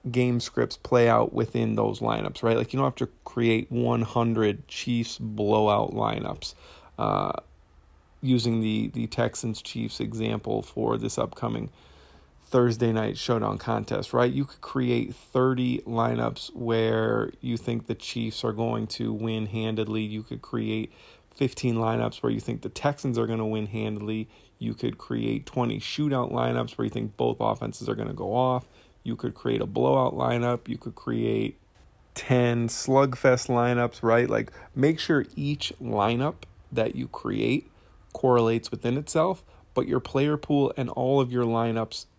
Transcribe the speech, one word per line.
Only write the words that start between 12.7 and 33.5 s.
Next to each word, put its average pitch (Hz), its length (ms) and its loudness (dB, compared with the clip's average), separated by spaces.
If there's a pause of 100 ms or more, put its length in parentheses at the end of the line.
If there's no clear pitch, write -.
night 110 260 -2
showdown 107 400 0
contest, 113 560 -4
right? 123 180 4
You 139 140 -2
could - 160 -20
create 123 520 -2
thirty 127 680 0
lineups 117 720 -2
where 113 760 0 (100)
you 120 140 -4
think 113 300 -4
the 113 80 -4
Chiefs - 480 -6
are 113 100 0
going 113 360 -2
to 113 240 -4
win 110 340 -4
handedly. 110 560 -2
You 107 200 -6
could - 180 -12
create 110 520 -4 (400)
fifteen 127 440 0
lineups 113 460 0
where 117 100 2
you 110 80 -2
think 113 220 -6
the - 80 -8
Texans 143 480 -2
are 113 80 2
gonna 113 200 -2
win 107 200 -2
handedly. 110 640 -4 (300)
You 113 160 -4
could - 240 -4
create - 480 -4
twenty 117 320 -2
shootout 139 540 -2
lineups 120 400 0
where 113 140 -2
you 110 40 -2
think 110 260 -6
both - 220 2
offenses - 500 -2
are - 60 -2
gonna 104 200 -4
go 95 200 -4
off. 127 320 2 (380)
You 117 100 -4
could 113 200 -6
create 113 280 -2
a 107 40 -2
blowout 127 480 2
lineup. 120 520 0
You 120 100 -6
could - 200 -12
create 113 600 -2 (580)
ten 120 520 2
slugfest 131 800 4
lineups, 120 560 0